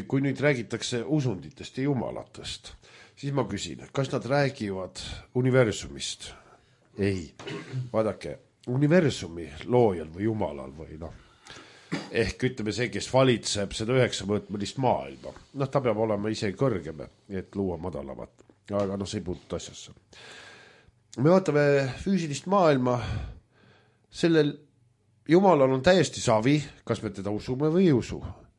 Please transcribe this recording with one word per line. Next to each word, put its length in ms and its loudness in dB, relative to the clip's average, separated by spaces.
kui 160 0
nüüd 200 0
räägitakse 600 0
usunditest 800 -2
ja 80 0
jumalatest, 840 -6
siis 180 -6
ma 140 0
küsin, 340 -8
kas 200 -2
nad 180 -4
räägivad 720 -2
universumist? 880 0
Ei. 300 -2
Vaadake, 440 -2
universumi 800 2
loojal 480 4
või 160 -2
jumalal 480 -4
või 240 -14
noh, 160 -12
ehk 340 0
ütleme 300 -4
see, 160 -2
kes 180 -6
valitseb 640 2
seda 220 -2
üheksamõõtmelist 880 -2
maailma. 480 -2
Noh, 140 -4
ta 100 0
peab 220 0
olema 260 -2
ise 240 -2
kõrgem, 460 -2
et 240 -8
luua 240 -4
madalamat. 640 -10
Aga 260 -2
noh, 120 -6
see 120 -6
ei 60 -10
puutu 300 -6
asjasse. 360 -14
Me 140 6
vaatame 320 4
füüsilist 480 -2
maailma, 460 4
sellel 440 2
jumalal 460 6
on 100 0
täiesti 380 4
savi, 340 4
kas 180 -2
me 80 -4
teda 240 -6
usume 380 -2
või 160 6
ei 80 6
usu. 240 -2